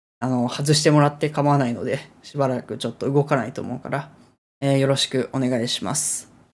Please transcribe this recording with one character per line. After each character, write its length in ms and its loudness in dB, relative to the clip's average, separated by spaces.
あ 100 -2
の、 200 2
外 260 2
し 80 4
て 80 -2
も 100 6
ら 80 6
っ 80 -2
て 140 -2
構 200 0
わ 60 4
な 120 2
い 60 -4
の 100 -6
で、 160 -2
し 140 -16
ば 120 0
ら 140 -2
く 140 -8
ち 100 -6
ょ 40 -2
っ 20 -8
と 180 -4
動 140 4
か 120 2
な 100 -2
い 60 -8
と 100 -8
思 140 -6
う 40 -12
か 80 -12
ら、 220 -6
え 140 4
ー、 40 4
よ 100 4
ろ 80 4
し 100 0
く 260 -2
お 60 -4
願 240 0
い 60 -2
し 160 -6
ま 100 -4
す。 360 -4